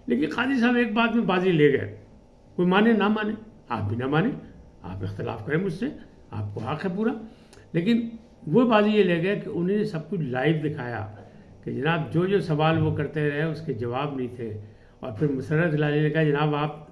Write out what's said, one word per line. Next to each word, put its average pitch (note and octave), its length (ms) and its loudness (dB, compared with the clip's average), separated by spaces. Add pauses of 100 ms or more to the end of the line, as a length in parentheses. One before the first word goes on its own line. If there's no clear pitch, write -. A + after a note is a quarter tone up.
लेकिन A#3+ 200 0
काजी B3+ 300 0
साहब A#3+ 180 4
एक A3+ 180 0
बात A#3 200 2
में G#3+ 120 2
बाजी F3+ 240 2
ले D3 200 4
गए, G#2+ 260 -4 (600)
कोई F3+ 80 2
माने G#3+ 280 6
ना G3+ 160 2
माने, G#3+ 240 0 (380)
आप G#2 120 -4
भी G2+ 120 -2
ना B2 120 -4
माने, F3 260 2 (500)
आप F#2 200 -10
इख्तलाफ A#2 440 -8
करें D3 100 0
मुझसे, G3 380 -4 (380)
आपको G#2 260 -8
हक C#3 240 -6
है F#3 120 -4
पूरा। A3 260 -2 (540)
लेकिन A3+ 440 0 (280)
वो A3 180 6
बाजी G#3+ 240 6
ये G#3 140 6
ले F3 160 4
गए G3 160 2
कि - 140 -8
उन्होंने F3+ 360 0
सब D#3 240 -8
कुछ G3 120 -4
live C3 340 2
दिखाया A#2+ 600 -6 (480)
कि A#2+ 160 -6
जनाब, D3+ 320 0
जो E3+ 140 2
जो G3 140 2
सवाल D#3 360 2
वो D#3 140 2
करते D3+ 380 -2
रहे, D3 140 -2
उसके D3+ 300 -4
जवाब B2 440 -4
नहीं B2+ 120 -4
थे। G#2 460 -10 (280)
और A2+ 120 -8
फिर C#3+ 160 0
मुसर्रत D#3 420 0
हिलाली D3 280 2
ने D3+ 80 2
कहा, D#3 140 2
"जनाब, D3 320 2
आप D3+ 360 -4